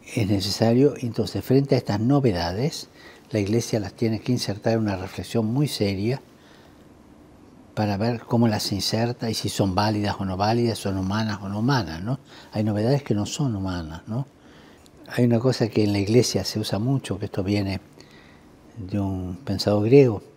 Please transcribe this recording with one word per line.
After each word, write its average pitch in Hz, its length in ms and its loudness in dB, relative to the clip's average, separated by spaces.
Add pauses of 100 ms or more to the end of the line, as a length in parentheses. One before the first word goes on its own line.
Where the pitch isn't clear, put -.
(140)
es 113 120 0
necesario, 113 680 4
entonces 107 480 -4
frente 139 300 4
a 127 40 4
estas 101 220 -2
novedades, 113 880 0 (420)
la 110 100 0
iglesia 110 380 0
las 95 140 -6
tiene 113 280 0
que - 120 -2
insertar 113 400 -2
en 113 60 2
una 104 180 0
reflexión 95 480 -4
muy 135 240 0
seria 104 540 -2 (1500)
para 104 240 0
ver 117 240 -2
cómo 120 260 2
las 107 240 -2
inserta 113 560 -2
y 110 60 -2
si - 160 -4
son 98 240 0
válidas 104 440 0
o 98 60 -4
no 92 140 -4
válidas, 110 400 0
son 95 180 -4
humanas 101 460 -2
o 98 80 -8
no 101 80 -6
humanas, 107 440 0
¿no? 123 180 -4 (320)
Hay 104 120 -2
novedades 110 380 0
que - 100 -4
no 101 140 0
son 131 280 -2
humanas, 90 520 -6
¿no? 123 200 -4 (800)
Hay 123 180 2
una 117 140 4
cosa 120 280 2
que 104 160 2
en 104 80 2
la 101 60 0
iglesia 104 440 2
se - 160 -4
usa 107 200 -2
mucho, 120 400 -2
que 104 80 -8
esto 101 180 -4
viene 98 380 0 (960)
de 98 200 -4
un 92 460 -4
pensador 104 400 0
griego 120 380 6 (140)